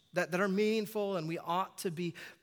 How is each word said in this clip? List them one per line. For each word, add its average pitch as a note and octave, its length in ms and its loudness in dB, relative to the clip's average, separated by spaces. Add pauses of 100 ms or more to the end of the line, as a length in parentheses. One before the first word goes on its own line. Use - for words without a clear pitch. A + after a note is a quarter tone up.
(140)
that, E3 180 2
that F3+ 80 2
are G3+ 80 4
meaningful G#3 680 2
and D#3+ 100 -2
we E3 100 -2
ought F3 420 -2
to F#3+ 120 -2
be E3+ 220 -2 (300)